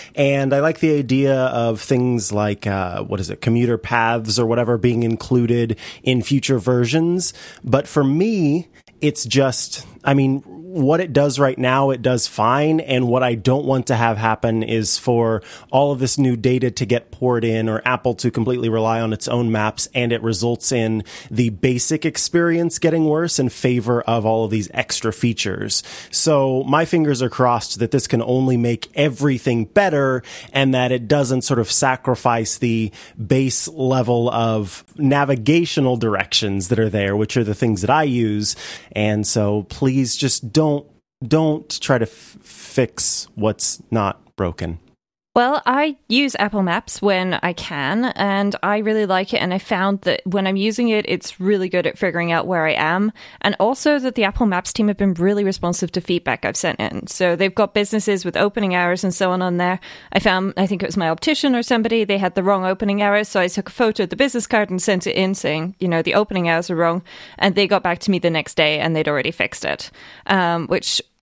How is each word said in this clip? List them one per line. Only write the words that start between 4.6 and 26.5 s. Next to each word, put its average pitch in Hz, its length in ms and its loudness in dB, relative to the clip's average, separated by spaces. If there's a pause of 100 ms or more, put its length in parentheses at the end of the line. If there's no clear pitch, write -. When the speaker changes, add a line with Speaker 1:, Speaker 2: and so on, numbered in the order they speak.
Speaker 1:
being 120 240 0
included 117 720 0 (280)
in 127 180 2
future 135 380 0
versions. 151 760 0 (300)
But 139 240 0
for 147 160 2
me, 165 640 2 (320)
it's 147 240 0
just, 131 600 0 (200)
I 139 100 4
mean, 139 300 2 (300)
what 151 240 2
it 175 140 -2
does 139 260 2
right 135 180 2
now, 131 340 2
it 123 120 -2
does 127 240 2
fine. 147 540 2
And 131 260 0
what 123 160 2
I 120 140 0
don't 127 280 0
want 131 220 0
to 135 80 2
have 113 240 2
happen 113 460 0
is 110 340 0
for 117 420 0 (300)
all 143 220 2
of 131 80 -4
this 131 180 0
new 131 160 4
data 127 380 0
to - 120 -4
get 117 280 -2
poured 123 320 0
in, 110 240 0
or 110 160 -2
Apple 123 300 0
to 120 180 -2
completely 120 360 0
rely 113 320 0
on 113 120 -2
its - 160 -4
own 120 240 0
maps, 107 420 -2
and 123 160 0
it 117 100 0
results 113 520 -2
in 110 320 0 (260)
the 113 200 0
basic 123 540 0
experience 170 760 0
getting 160 240 2
worse 156 340 0
in 131 120 2
favor 120 520 0
of 113 240 0
all 113 180 2
of 104 60 -2
these 104 240 -2
extra - 380 -4
features. 104 720 -2 (260)
So 135 540 2